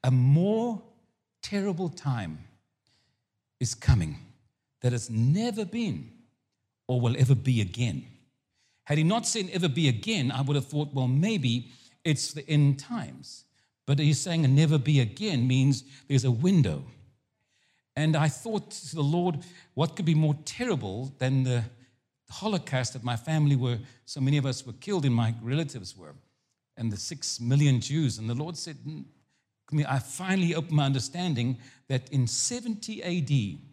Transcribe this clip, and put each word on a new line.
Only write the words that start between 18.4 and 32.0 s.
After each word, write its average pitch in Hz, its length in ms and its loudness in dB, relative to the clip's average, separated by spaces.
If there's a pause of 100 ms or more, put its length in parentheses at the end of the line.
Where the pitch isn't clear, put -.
to - 240 -14
the 156 80 0
Lord, 165 400 0 (300)
what 156 240 -2
could 185 80 -4
be 160 100 4
more 151 300 2
terrible 131 720 -4
than 131 240 2
the 120 220 0 (640)
Holocaust 170 640 -4
that 120 140 -12
my 120 100 -2
family 147 400 2
were, 120 240 -2 (240)
so - 160 -14
many 139 160 2
of 139 100 0
us 127 200 -4
were 113 80 -14
killed 185 320 -4
and 123 100 4
my 113 260 2
relatives 127 540 -6
were, 80 180 -20 (640)
and 117 160 -4
the 98 60 -6
six - 420 -8
million 135 400 4
Jews. 139 380 -2
And 113 120 -6
the 117 60 -4
Lord 156 220 -8
said, 160 180 -12 (100)
N-, - 1000 -6
I 131 120 0
finally 185 540 -2
opened 160 220 -2
my 143 100 4
understanding 135 720 -2 (300)
that 127 220 -4